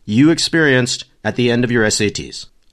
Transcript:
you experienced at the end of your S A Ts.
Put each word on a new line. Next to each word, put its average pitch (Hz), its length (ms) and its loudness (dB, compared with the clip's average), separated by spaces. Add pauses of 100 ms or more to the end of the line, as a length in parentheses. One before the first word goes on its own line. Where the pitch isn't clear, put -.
you 127 260 4
experienced 147 760 0 (180)
at 107 120 -4
the 120 160 0
end 120 120 0
of 120 60 -2
your 117 140 2
S 107 180 0
A 104 80 0
Ts. - 380 -10 (260)